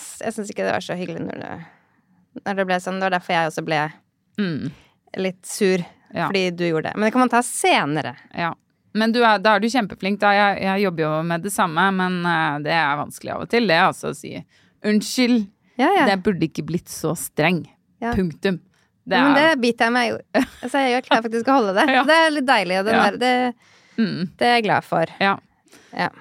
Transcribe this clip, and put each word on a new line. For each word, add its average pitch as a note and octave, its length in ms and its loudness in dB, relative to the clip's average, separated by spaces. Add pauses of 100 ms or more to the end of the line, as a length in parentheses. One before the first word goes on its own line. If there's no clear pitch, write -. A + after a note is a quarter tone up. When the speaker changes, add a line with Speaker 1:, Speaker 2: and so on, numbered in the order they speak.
(340)
Speaker 1:
synes G#3+ 160 -10
ikke G3 140 -6
det F#3+ 80 -2
var - 80 -2
så F3 160 -8
hyggelig E3+ 320 -8
når - 160 -12
det, - 220 -14 (800)
når G3+ 100 -6
det F#3+ 120 0
ble F#3 120 0
sånn. F#3 200 -6
Det F#3+ 120 0
var F3+ 80 0
derfor F3+ 160 -6
jeg E3 160 2
også D#3+ 140 -6
ble D#3 260 -2 (480)
Speaker 2:
Mm. D3+ 320 -4 (460)
Speaker 1:
litt F#3 280 -6
sur, F#3 320 0 (360)
Speaker 2:
Ja. E3 160 -2
Speaker 1:
fordi F#3 260 -2
du F3 80 -4
gjorde D#3+ 200 0
det." - 120 -6
Men G#3 80 -2
det A3 80 0
kan B3+ 80 0
man B3+ 100 4
ta A#3+ 120 2
senere. D#3 760 0 (180)
Speaker 2:
Ja. E3+ 200 -6 (400)
Men A3 180 0
du A#3+ 120 2
er, G#3+ 160 6
da G#3+ 160 4
er G3 40 2
du A3 80 0
kjempeflink, G3+ 520 -4
da. G#3 120 4
Jeg, G3+ 320 2
jeg F#3+ 200 0
jobber E3+ 200 0
jo D#3 200 0
med E3+ 200 -2
det G3 80 -8
samme, F#3 420 0
men, F#3 320 -2
eh, D#3+ 380 0
det D3 80 -4
er D3+ 260 0
vanskelig - 380 -8
av - 60 -8
og D#3 80 -10
til, A#3 180 0
det, E3 100 4
altså, D#3+ 320 0
å D3 60 -6
si, - 280 -12 (400)
"Unnskyld, G#3+ 640 2 (300)
Speaker 1:
Ja, C#4+ 160 2
ja. E4+ 140 4
Speaker 2:
det F#3+ 160 2
burde F3+ 240 0
ikke D#3 180 -8
blitt E3 220 -6
så - 280 -4
streng. D#3+ 520 -2 (320)
Speaker 1:
Ja. A#3 140 -4
Speaker 2:
Punktum." F#3+ 480 -2 (460)
Det F#3 80 0
Speaker 1:
Ja, F3+ 80 4
men C#4 140 4
Speaker 2:
er D#4 180 4
Speaker 1:
det B3 60 -2
biter A#3 240 2
jeg A#3 80 2
meg A#3+ 160 0
jo. - 80 -4 (160)
Speaker 2:
<laughs> B3+ 120 2 (160)
Speaker 1:
Altså, B3+ 180 -4
jeg C4 120 2 (100)
gjør, - 60 -8
klarer A#3 160 2
faktisk A3+ 220 -4
ikke C4+ 80 4
å C4+ 100 4
holde G3 120 0
det. A#3+ 180 4
Speaker 2:
Ja. B3+ 100 4
Speaker 1:
Det C#4+ 100 4
er D#4+ 180 6
litt D4 140 -2
deilig, F#3+ 340 2
og G3 60 0
den A3+ 100 2
Speaker 2:
Ja. G#3 160 4
Speaker 1:
der, F#3+ 60 -6
det, B3 380 0 (420)
Speaker 2:
Mm. E3+ 400 -2
Speaker 1:
det A#3+ 100 0
er A#3+ 80 4
jeg A#3 100 2
glad D#3+ 180 2
for. E3 220 0 (160)
Speaker 2:
Ja. G3 160 0 (560)
Speaker 1:
Ja. F3+ 160 -4 (120)